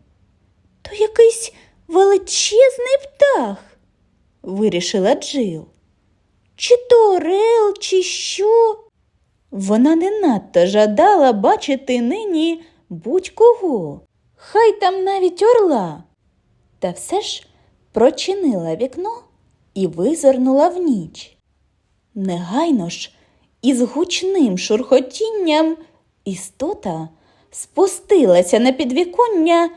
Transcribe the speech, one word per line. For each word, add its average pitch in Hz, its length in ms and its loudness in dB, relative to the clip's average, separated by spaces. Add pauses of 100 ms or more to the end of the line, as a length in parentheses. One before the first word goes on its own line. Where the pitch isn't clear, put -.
(840)
«То - 120 -18
якийсь 440 580 2 (360)
величезний 427 1120 2
птах», 466 560 0 (840)
вирішила 190 720 -2
Джил. 196 500 -6 (920)
«Чи 480 200 2 (140)
то 440 260 4
орел, 403 640 0
чи 370 220 -2
що?» 440 760 0 (720)
Вона 214 460 2
не 403 240 -2
надто 202 460 0
жадала 240 640 4
бачити 262 680 -2
нині 330 640 -4 (260)
будь-кого, 277 1120 0 (340)
хай 415 460 0
там 381 240 -2
навіть 370 380 -2
орла. 302 640 2 (720)
Та 185 120 -4
все 359 300 -6
ж - 260 -12 (460)
прочинила 226 840 -2
вікно 311 460 -8 (520)
і 190 120 -2
визирнула 262 840 0
в 349 100 -4
ніч. 233 580 -6 (800)
Негайно 190 720 -2
ж, - 240 -14 (500)
із 247 200 0
гучним 320 760 -2
шурхотінням, 320 1200 0 (480)
істота 185 840 -10 (420)
спустилася 233 1080 2
на 254 140 2
підвіконня 339 1040 0